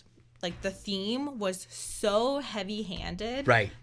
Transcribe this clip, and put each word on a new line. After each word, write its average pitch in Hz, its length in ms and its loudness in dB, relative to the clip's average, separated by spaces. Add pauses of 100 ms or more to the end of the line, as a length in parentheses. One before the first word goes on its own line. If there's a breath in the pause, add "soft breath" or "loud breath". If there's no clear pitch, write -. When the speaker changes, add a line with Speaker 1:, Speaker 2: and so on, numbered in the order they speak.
(400)
Speaker 1:
like, 180 220 -6
the 196 80 0
theme 214 720 -2
was 185 280 -2
so 233 680 2
heavy-handed 202 1120 -4
Speaker 2:
Right. 202 220 6 (120)